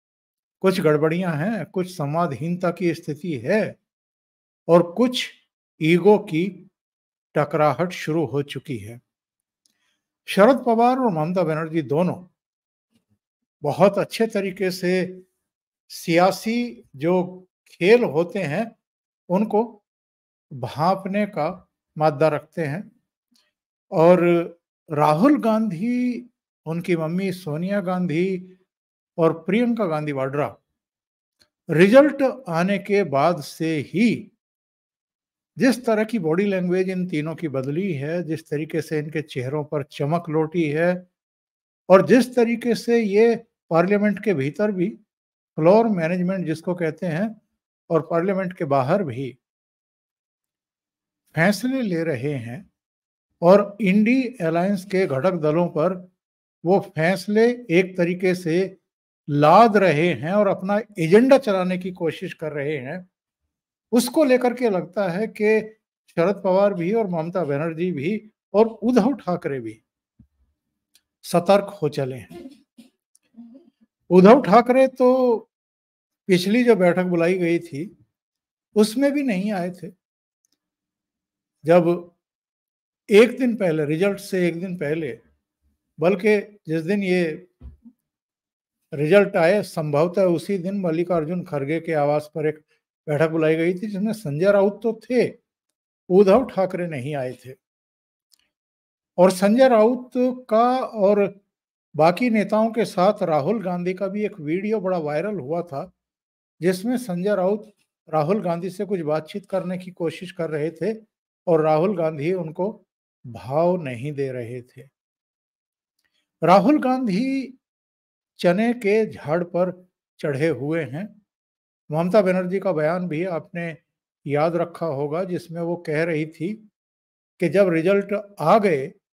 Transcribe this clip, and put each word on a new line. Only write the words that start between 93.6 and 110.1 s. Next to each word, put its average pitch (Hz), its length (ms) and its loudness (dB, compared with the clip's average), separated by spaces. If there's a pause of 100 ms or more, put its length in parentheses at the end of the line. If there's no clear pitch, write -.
थी, 180 120 -8
जिसमें 208 260 -4
संजय 160 400 0
राउत 202 300 0
तो 220 180 -4 (100)
थे, 240 280 0 (680)
उद्धव 196 360 6
ठाकरे 185 420 -4
नहीं 147 280 -8
आए 127 320 -6
थे। 127 80 -20 (1600)
और 185 120 8
संजय 208 380 4
राउत 233 420 2 (380)
का 240 300 2
और 202 640 0 (560)
बाकी 175 340 2
नेताओं 220 420 0
के 226 120 -2
साथ 190 380 0
राहुल 175 400 0
गांधी 180 320 -4
का 190 140 -6
भी 208 160 -6
एक 202 160 -8
वीडियो 196 400 -4
बड़ा 185 180 -2
वायरल 160 360 -4
हुआ 160 280 -6
था, 170 300 -12 (680)
जिसमें 185 360 -2
संजय 185 380 -4
राउत 196 380 -2 (360)
राहुल 160 340 0
गांधी 170 280 -4
से 190 140 -8
कुछ 185 160 -4
बातचीत 156 460 -6
करने 185 320 -6
की 180 120 -16
कोशिश 175 420 -8